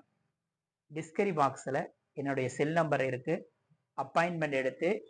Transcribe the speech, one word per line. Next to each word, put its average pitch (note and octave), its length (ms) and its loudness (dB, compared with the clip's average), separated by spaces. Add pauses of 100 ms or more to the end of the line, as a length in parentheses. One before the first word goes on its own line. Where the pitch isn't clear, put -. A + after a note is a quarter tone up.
(920)
டிஸ்கரி D#3+ 480 -2
பாக்ஸ்ல C3+ 380 2 (420)
என்னுடைய C3+ 380 0
செல் D3+ 220 0
நம்பர் D3 300 2
இருக்கு. B2+ 260 -2 (640)
அப்பாயின்மெண்ட் D#3 640 0
எடுத்து C3 280 0 (200)